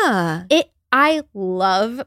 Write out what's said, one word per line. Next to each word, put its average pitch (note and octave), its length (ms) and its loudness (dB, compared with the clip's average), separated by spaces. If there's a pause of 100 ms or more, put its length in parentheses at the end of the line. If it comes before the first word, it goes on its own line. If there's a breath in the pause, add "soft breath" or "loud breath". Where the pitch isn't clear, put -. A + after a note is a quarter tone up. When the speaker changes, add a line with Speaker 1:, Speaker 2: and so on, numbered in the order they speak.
Speaker 1:
Ah. F3+ 460 -2
Speaker 2:
It, D#4 220 2 (200)
I D4 300 2 (120)
love F#3+ 720 -2